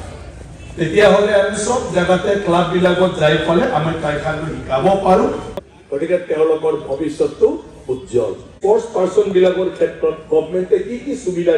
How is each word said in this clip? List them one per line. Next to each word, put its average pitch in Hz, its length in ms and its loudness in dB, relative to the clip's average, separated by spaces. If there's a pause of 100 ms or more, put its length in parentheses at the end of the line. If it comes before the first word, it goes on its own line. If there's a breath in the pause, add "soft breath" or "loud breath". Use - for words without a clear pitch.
(760)
তেতিয়াহ'লে 202 640 4
আমি 208 140 0 (100)
চব 240 160 0 (140)
জেগাতে 185 360 2 (140)
ক্লাববিলাকত 175 680 2 (100)
যাই 151 140 4 (100)
পেলাই 175 220 2 (100)
আমি 160 140 -2 (120)
টাইকোৱাণ্ডো 151 500 -4
শিকাব 131 320 -2 (200)
পাৰোঁ। 185 240 4 (600)
গতিকে 165 280 -2 (120)
তেওঁলোকৰ 156 440 0 (140)
ভৱিষ্যতটো 143 600 -2 (460)
উজ্জ্বল। 110 400 -4 (240)
স্পৰ্টছ 214 280 2 (100)
পাৰ্চনবিলাকৰ 185 720 2 (100)
ক্ষেত্ৰত 156 380 -2 (160)
গভৰ্ণমেণ্টে 180 540 0
কি 233 180 -8
কি 269 100 -6 (100)
সুবিধা 170 340 0